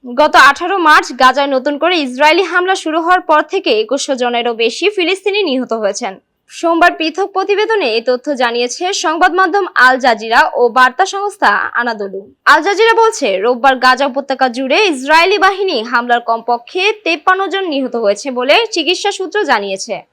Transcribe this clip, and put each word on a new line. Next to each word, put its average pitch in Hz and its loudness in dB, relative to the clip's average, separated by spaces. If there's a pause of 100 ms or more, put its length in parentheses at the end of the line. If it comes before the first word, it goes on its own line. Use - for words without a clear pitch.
গত 262 0 (160)
আঠারো 359 -2 (100)
মার্চ 320 4 (140)
গাজায় 269 4
নতুন 277 -2
করে 349 2 (100)
ইসরায়েলি 294 2
হামলা 359 0
শুরু 320 -2
হওয়ার 359 2
পর 311 4 (120)
থেকে 349 -2 (100)
একুশশো 269 -4
জনেরও 240 -2 (100)
বেশি 233 -4 (100)
ফিলিস্তিনি 381 -2 (100)
নিহত 254 -4 (100)
হয়েছেন। 202 -6 (360)
সোমবার 339 2
পৃথক 330 -4
প্রতিবেদনে 392 -2 (100)
এ 233 -2
তথ্য 247 -4 (140)
জানিয়েছে 240 -4 (200)
সংবাদ 320 0
মাধ্যম 381 0 (200)
আল 262 6
জাজিরা 226 2 (180)
ও - 4 (160)
বার্তা 254 2
সংস্থা 392 -2 (280)
আনাদোলু। 208 -6 (300)
আল 302 6
জাজিরা 415 2
বলছে, 440 0 (160)
রোববার 254 2 (100)
গাজা 254 4
উপত্যকা 262 -2
জুড়ে 269 0 (140)
ইসরায়েলি 320 2
বাহিনী 381 0 (140)
হামলার 240 0
কমপক্ষে 240 -4 (220)
তেপ্পান্ন 370 0 (120)
জন 392 -2 (100)
নিহত 254 -4
হয়েছে 208 0 (120)
বলে 269 2 (180)
চিকিৎসা 359 -2
সূত্র 370 -6 (140)
জানিয়েছে। 202 -4 (180)